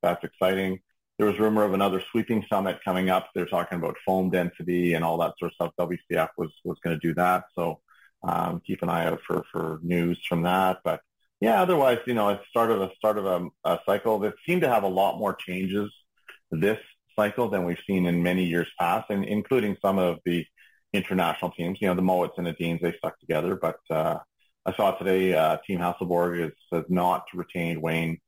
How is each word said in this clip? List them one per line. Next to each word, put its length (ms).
that's 200
exciting. 580
There 80
was 140
rumor 240
of 100
another 380
sweeping 360
summit 380
coming 240
up. 240
They're 140
talking 320
about 160
foam 240
density 640
and 100
all 160
that 200
sort 120
of 40
stuff. 240
W 180
C 100
F 200
was, 140
was 200
gonna 160
do 160
that. 300
So, 240
um, 460
keep 160
an 60
eye 180
out 180
for, 260
for 300
news 380
from 140
that. 400
But 180
yeah, 220
otherwise, 460
you 60
know, 160
it's 200
start 220
of 100
a, 140
start 220
of 80
a, 220
a 220
cycle 340
that 140
seemed 160
to 80
have 140
a 40
lot 320
more 160
changes 560
this 300
cycle 340
than 160
we've 200
seen 220
in 160
many 220
years 220
past, 300
and 160
including 560
some 180
of 260
the 200
international 580
teams. 300
You 80
know, 40
the 80
Mowats 360
and 100
the 60
Deans, 280
they 120
stuck 260
together. 360
But, 240
uh, 300
I 60
saw 200
today, 400
uh, 240
Team 100
Hasselborg 680
is, 60
has 180
not 360
retained 460
Wayne 460